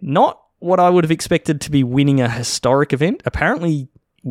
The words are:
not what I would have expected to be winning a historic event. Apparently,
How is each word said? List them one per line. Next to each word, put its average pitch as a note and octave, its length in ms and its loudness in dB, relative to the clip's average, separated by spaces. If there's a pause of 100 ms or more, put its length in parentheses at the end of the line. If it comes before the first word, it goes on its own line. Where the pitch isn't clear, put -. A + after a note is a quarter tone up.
not F#3+ 400 0 (180)
what F3+ 200 0
I F3+ 100 4
would F3+ 160 4
have D#3 60 0
expected D#3+ 500 -2
to - 100 -10
be C#3+ 120 2
winning C#3 360 2
a B2 80 2
historic A#2+ 680 -2
event. E3 320 -2
Apparently, D#3+ 640 -2 (440)